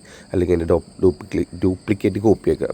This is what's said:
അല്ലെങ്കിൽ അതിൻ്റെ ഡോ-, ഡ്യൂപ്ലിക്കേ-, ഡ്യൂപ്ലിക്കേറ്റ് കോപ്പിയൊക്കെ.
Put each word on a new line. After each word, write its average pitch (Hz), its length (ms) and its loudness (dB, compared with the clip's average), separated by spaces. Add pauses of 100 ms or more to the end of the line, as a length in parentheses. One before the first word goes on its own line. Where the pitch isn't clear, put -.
(320)
അല്ലെങ്കിൽ 87 220 0
അതിൻ്റെ 82 180 0
ഡോ-, 82 160 0 (140)
ഡ്യൂപ്ലിക്കേ-, 90 500 0 (120)
ഡ്യൂപ്ലിക്കേറ്റ് 98 600 -2
കോപ്പിയൊക്കെ. 90 480 2